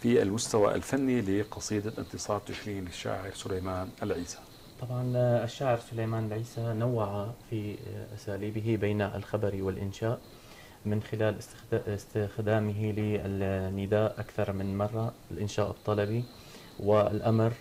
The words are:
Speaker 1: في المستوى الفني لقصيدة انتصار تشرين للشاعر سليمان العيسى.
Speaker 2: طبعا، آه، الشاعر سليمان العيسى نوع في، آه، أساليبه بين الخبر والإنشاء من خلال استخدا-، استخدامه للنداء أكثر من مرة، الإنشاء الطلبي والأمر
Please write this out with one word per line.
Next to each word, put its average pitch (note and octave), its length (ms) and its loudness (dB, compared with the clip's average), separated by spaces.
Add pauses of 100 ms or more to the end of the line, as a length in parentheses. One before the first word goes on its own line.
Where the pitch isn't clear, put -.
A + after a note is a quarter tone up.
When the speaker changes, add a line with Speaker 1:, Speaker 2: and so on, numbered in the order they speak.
Speaker 1:
في A#2 220 6
المستوى G#2 520 4
الفني B2+ 460 2
لقصيدة G#2 760 0
انتصار G#2 420 -4
تشرين G2 440 -6
للشاعر G2 500 -6
سليمان F#2 540 -4 (140)
العيسى. - 360 -4 (420)
Speaker 2:
طبعا، B2 360 -2
آه، A#2+ 280 4
الشاعر A#2+ 340 0 (120)
سليمان A2+ 360 -2
العيسى A2 340 -6
نوع A2 680 0 (200)
في، G#2 240 -4
آه، G#2 400 -10
أساليبه G#2+ 680 -2
بين G#2 220 2
الخبر G2+ 600 0
والإنشاء G2 580 -2 (680)
من G#2+ 160 2
خلال A2 360 0
استخدا-، - 500 -4
استخدامه G#2+ 1040 0
للنداء G2 1300 2
أكثر G2+ 320 -2
من G2 260 -2
مرة، A2 340 0 (180)
الإنشاء G#2 400 0
الطلبي G#2 540 0 (560)
والأمر G#2+ 800 6